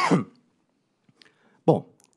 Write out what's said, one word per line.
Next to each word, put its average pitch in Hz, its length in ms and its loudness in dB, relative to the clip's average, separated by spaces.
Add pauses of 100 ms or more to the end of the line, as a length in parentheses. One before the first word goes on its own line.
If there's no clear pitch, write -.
(1700)
Bom, - 260 0 (240)